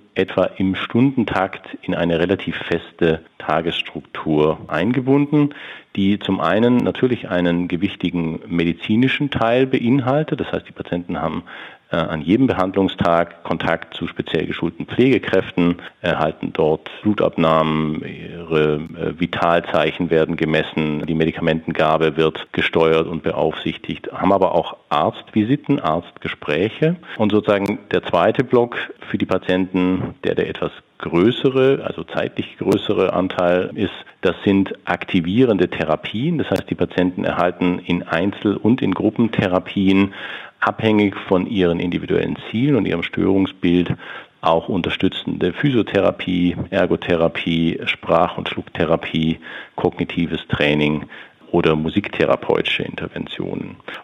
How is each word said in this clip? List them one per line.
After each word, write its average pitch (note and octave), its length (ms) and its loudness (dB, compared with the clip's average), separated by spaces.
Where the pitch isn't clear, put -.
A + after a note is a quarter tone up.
etwa F#2+ 280 2
im F#2+ 180 0
Stundentakt A2+ 1080 0
in F2+ 120 -4
eine E2+ 240 2
relativ F2 380 0
feste E2 640 0
Tagesstruktur D#2 1300 -2
eingebunden, C#3 880 2
die G2 240 2
zum G2 220 -2
einen A2+ 380 2
natürlich A#2 500 0
einen F2 400 0
gewichtigen F2 800 -4
medizinischen G#2+ 800 0
Teil B2 360 2
beinhaltet. C3 760 0
Das - 120 -8
heißt, F2 160 -6
die - 40 -20
Patienten - 480 -6
haben, E2 220 -4
äh, E2+ 60 -2
an E2 240 -2
jedem G2+ 280 4
Behandlungstag F#2 960 0
Kontakt E2 500 -4
zu E2 140 -8
speziell - 380 -4
geschulten - 400 -6
Pflegekräften, F#2+ 920 2
erhalten D#2+ 500 -2
dort D#2 380 0
Blutabnahmen, D#2+ 1000 2
ihre, D#2+ 680 -2
äh, D#2+ 460 -6
Vitalzeichen E2+ 880 0
werden D#2+ 260 2
gemessen, D#2 720 -2
die E2 80 -2
Medikamentengabe D#2+ 1000 0
wird D#2+ 360 0
gesteuert E2 540 2
und E2+ 160 -6
beaufsichtigt, D#2 920 -4
haben F2+ 200 0
aber F#2+ 220 2
auch - 220 -2
Arztvisiten, A2 880 0
Arztgespräche. F2 1200 -2
Und G#2+ 140 2
sozusagen G2+ 480 2
der F2+ 100 2
zweite G2+ 400 2
Block B2 340 2
für - 80 -4
die G2+ 100 -2
Patienten, F#2 880 0
der F2 100 0
der D#2+ 140 -2
etwas - 240 -6
größere, B2+ 880 2
also - 200 -8
zeitlich - 540 -6
größere F#2+ 540 2
Anteil F2+ 600 0
ist, G2 180 -2
das F2+ 120 2
sind G2 300 4
aktivierende F#2 800 2
Therapien. G#2 720 -2
Das A#2+ 120 -2
heißt, - 180 -2
die - 60 -2
Patienten F2+ 500 0
erhalten F2 540 0
in F2 240 -2
Einzel- G2 540 0
und A#2+ 260 2
in G2+ 100 2
Gruppentherapien G2 1200 2
abhängig G#2 560 2
von F#2+ 180 2
ihren F2+ 340 2
individuellen E2 560 -2
Zielen C3 260 2
und F#2+ 100 2
ihrem E2+ 160 -2
Störungsbild F#2 920 2
auch E2+ 300 0
unterstützende F2+ 800 -2
Physiotherapie, F#2 1040 0
Ergotherapie, E2 1120 0
Sprach- - 540 0
und - 100 -6
Schlucktherapie, D#2+ 920 -2
kognitives E2+ 720 -2
Training D2+ 560 0
oder E2 240 4
musiktherapeutische - 1080 0
Interventionen. - 920 -8